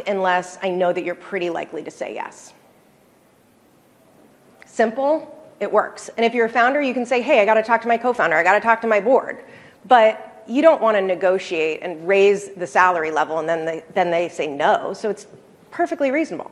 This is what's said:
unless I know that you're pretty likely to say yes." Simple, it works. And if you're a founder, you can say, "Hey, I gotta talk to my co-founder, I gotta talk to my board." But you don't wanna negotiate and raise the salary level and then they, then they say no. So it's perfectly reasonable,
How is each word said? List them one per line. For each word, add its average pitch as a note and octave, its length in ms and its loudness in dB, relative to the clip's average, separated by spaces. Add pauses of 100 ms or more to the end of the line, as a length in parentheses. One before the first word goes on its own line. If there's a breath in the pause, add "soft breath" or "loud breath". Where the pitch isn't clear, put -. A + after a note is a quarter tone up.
unless F#3 560 -2
I G3 60 -4
know F3+ 240 0
that F3 100 -6
you're E3+ 120 -8
pretty F3 340 -8
likely D#3 340 -10
to D#3 80 -14
say - 220 -12
yes." - 400 -14 (2000)
Simple, C4+ 680 -2 (260)
it G3+ 100 -4
works. - 460 -2
And A#3 100 0
if A#3 80 0
you're A#3 120 0
a A3+ 40 -4
founder, B3+ 320 2
you C4 120 -2
can B3 120 -4
say, B3 160 -2
"Hey, A#3+ 200 4
I G3 40 4
gotta A3 180 4
talk A#3 180 2
to A#3 80 -4
my A#3 80 2
co-founder, G#3+ 400 0
I E3+ 60 2
gotta G3 180 4
talk A3+ 200 2
to A#3 60 -4
my G#3+ 140 2
board." A3+ 420 0 (420 loud breath)
But A3 640 2
you A#3+ 140 0
don't D#4+ 200 6
wanna A3 200 2
negotiate F3+ 800 -2
and E3 260 -8
raise G3 420 4
the F3 180 -10
salary F3+ 440 2
level D#3 280 -2
and D#3 100 -4
then E3 160 -2
they, D#3+ 180 -6 (100)
then F3 180 0
they E3+ 180 0
say D#3 180 -6
no. D#3 460 -2
So G#3 160 -8
it's - 180 -10 (440)
perfectly E4 400 -2
reasonable, C4 400 -6